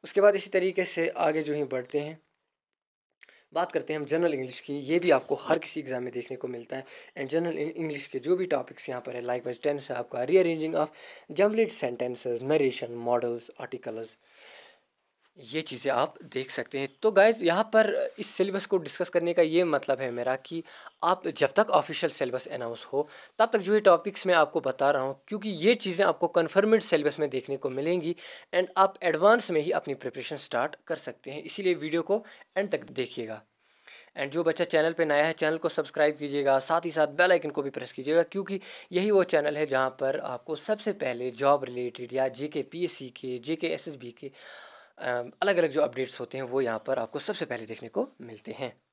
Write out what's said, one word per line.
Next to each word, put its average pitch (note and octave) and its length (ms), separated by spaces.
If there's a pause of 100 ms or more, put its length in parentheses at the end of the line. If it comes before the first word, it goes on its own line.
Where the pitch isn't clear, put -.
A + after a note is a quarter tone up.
उसके - 180
बाद G3+ 140
इसी F#3+ 140
तरीके F#3 360
से E3 240
आगे D#3 320
जो D3+ 120
ही D3 100
बढ़ते C3 360
हैं, D#3 220 (1300)
बात E3+ 180
करते E3 220
हैं D3+ 60
हम D3 60
जनरल D#3+ 280
इंग्लिश C3 260
की। - 140
ये C#3+ 260
भी E3+ 120
आपको C#3 240
हर D#3+ 240
किसी - 200
एग्जाम B2+ 240
में A#2+ 100
देखने B2 240
को - 100
मिलता B2 300
है C3 80 (320)
and C3+ 100
general E3 240
in-, D#3 240
इंग्लिश D3+ 320
के C3 120
जो D3+ 160
भी F#3 100
टॉपिक्स - 440
यहाँ B2 120
पर B2 140
है, A#2+ 80
likewise B2 400
टेंस C#3+ 280
है A#2+ 60
आपका, - 220
rearranging D#3+ 680
of - 20 (520)
jumbled G#3+ 440
sentences, B2 680
narration, B2 560
models, A#2+ 340 (240)
articles, A2+ 420 (1300)
ये C3+ 240
चीज़ें C3+ 300
आप B2+ 320
देख - 280
सकते C3+ 280
हैं। C#3 100 (120)
तो A3 100
गाइस, G#3+ 320
यहाँ F3 200
पर G#3+ 560
इस G#3 80
सिलेबस F#3+ 380
को G3 120
डिस्कस E3 320
करने E3+ 240
का F3+ 80
ये E3 220
मतलब C#3 380
है B2+ 100
मेरा A#2+ 240
कि E3 280 (400)
आप F3+ 240
जब D3+ 260
तक G#3+ 160
ऑफिशियल D#3 420
सिलेबस B2+ 360
अनाउंस A#2 380
हो, C#3+ 240 (300)
तब A3+ 140
तक A#3 60
जो F#3+ 140
ये G#3+ 60
टॉपिक्स F#3+ 480
मैं F3+ 60
आपको D#3 280
बता C3+ 300
रहा C#3 100
हूँ, C3+ 260
क्योंकि G#3 220
ये F#3+ 260
चीज़ें F#3+ 300
आपको E3 220
कन्फर्मेंट G3 560
सिलेबस D3 360
में D3 100
देखने C3 280
को C3+ 120
मिलेंगी D#3+ 460 (380)
and F3+ 140 (100)
आप D4 260
एडवांस F#3 480
में D#3 100
ही E3 100
अपनी D3 220
प्रिपरेशन C3 420
स्टार्ट D3 400 (120)
कर E3 80
सकते - 360
हैं, D3+ 120
इसीलिए F#3 300
वीडियो D#3 280
को G#3 240 (320)
एंड G3+ 140
तक - 120
देखिएगा। A2 600 (760)
And C#3 100
जो D#3+ 140
बच्चा D#3+ 200
चैनल E3 300
पे E3 120
नया D3 200
है, D#3+ 80
चैनल D#3 240
को D#3+ 120
सब्सक्राइब D3+ 480
कीजिएगा, C#3 420
साथ E3 260
ही E3 60
साथ D3+ 160
बेल F3 240
आइकन D#3+ 180
को C#3+ 120
भी C#3 80
प्रेस B2+ 220
कीजिएगा, D#3 320
क्योंकि F#3+ 360 (320)
यही F#3 200
वो G3 120
चैनल D3 340
है D#3 80
जहाँ C3 240
पर C3+ 300
आपको C3 360
सबसे G#3+ 380
पहले B2+ 380
जॉब C3+ 320
रिलेटेड B2 500
या C3 140
जेके C#3 340
पीएससी E3 480
के, B2+ 300
जेके D#3 280
एसएसबी C#3+ 440
के C3+ 200 (680)
अ, B2 80 (320)
अलग-अलग F3 300
जो C#3+ 100
अपडेट्स C3 380
होते B2+ 180
हैं, C3+ 80
वो B2+ 160
यहाँ A2+ 260
पर C3 120
आपको A#2 200
सबसे - 260
पहले A#2 200
देखने A2 240
को B3 200 (120)
मिलते A2 300
हैं। A#2+ 300 (120)